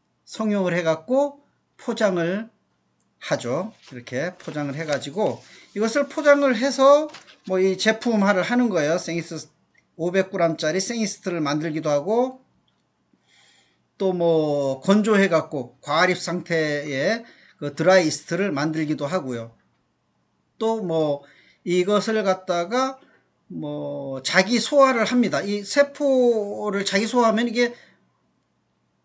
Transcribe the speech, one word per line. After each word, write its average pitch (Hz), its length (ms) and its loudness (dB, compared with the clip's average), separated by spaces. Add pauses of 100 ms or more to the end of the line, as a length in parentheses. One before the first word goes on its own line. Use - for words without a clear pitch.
(260)
성형을 202 500 0
해갖고 233 680 0 (360)
포장을 202 720 0 (680)
하죠. 151 540 -4 (200)
이렇게 131 420 -8
포장을 147 400 -8
해가지고 147 680 -4 (320)
이것을 226 340 0
포장을 285 460 4
해서 285 540 4 (380)
뭐 185 140 0
이 190 180 2
제품화를 208 640 2
하는 240 260 0
거예요. 165 300 0
생이스-, 165 500 -8 (480)
오백 180 340 -2
그램짜리 165 500 0
생이스트를 196 600 -4
만들기도 151 480 -2
하고 214 560 0 (1500)
또 190 160 0
뭐 151 680 0
건조해갖고 190 1000 2
과립 175 380 0
상태의 160 1040 -2 (340)
그 147 160 -8
드라이 180 320 4
이스트를 175 460 -4
만들기도 151 540 -4
하고요. 127 500 -6 (1000)
또 220 240 -2
뭐 160 400 0 (420)
이것을 196 600 0
갖다가 190 760 -2 (480)
뭐 143 760 -8
자기 190 360 2
소화를 262 460 4
합니다. 202 380 0
이 202 200 -4
세포를 220 1200 0
자기 202 200 0
소화하면 233 420 2
이게 240 260 -2 (1300)